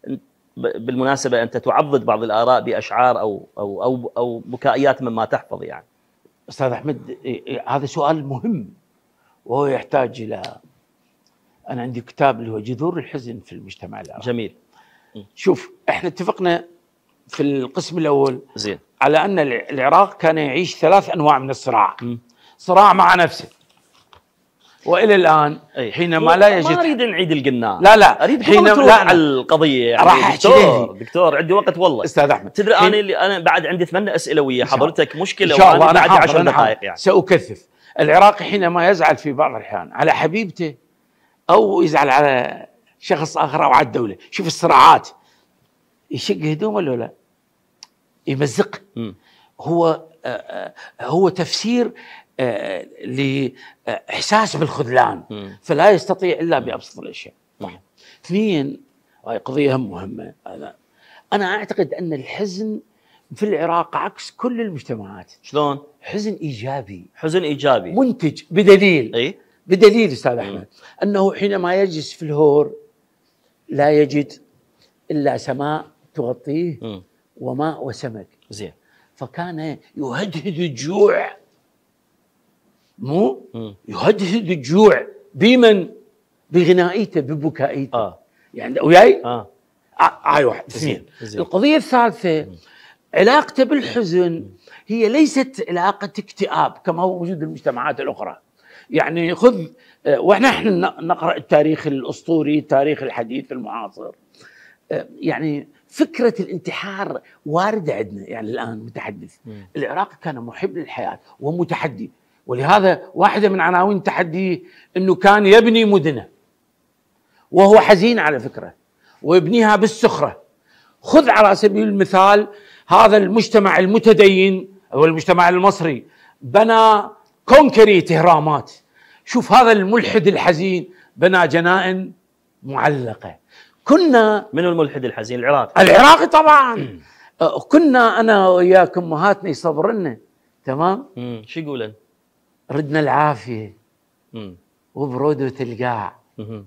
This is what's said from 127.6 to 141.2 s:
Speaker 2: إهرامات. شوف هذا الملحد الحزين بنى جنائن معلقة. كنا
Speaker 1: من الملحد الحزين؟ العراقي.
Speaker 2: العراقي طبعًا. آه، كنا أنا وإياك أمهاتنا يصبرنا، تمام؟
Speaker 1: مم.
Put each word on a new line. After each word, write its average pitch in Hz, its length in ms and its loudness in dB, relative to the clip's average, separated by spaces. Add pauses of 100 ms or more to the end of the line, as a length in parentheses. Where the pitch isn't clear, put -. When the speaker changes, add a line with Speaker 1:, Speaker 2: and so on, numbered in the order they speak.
Speaker 2:
إهرامات. 156 600 2 (520)
شوف - 280 -2
هذا 233 200 6
الملحد 202 540 0
الحزين 180 640 0 (260)
بنى 180 320 2
جنائن 185 640 -2 (500)
معلقة. 123 760 -6 (480)
كنا 240 680 2
Speaker 1:
من 165 120 -2
الملحد 151 400 -2
الحزين؟ 117 340 -8
العراقي. 131 440 2
Speaker 2:
العراقي 285 440 8
طبعًا. 254 760 2 (400)
آه، - 180 0
كنا 247 600 4
أنا 208 280 4
وإياك 180 500 4
أمهاتنا 180 520 -2
يصبرنا، 165 640 -4 (480)
تمام؟ 175 420 -4 (100)
Speaker 1:
مم. 120 300 -14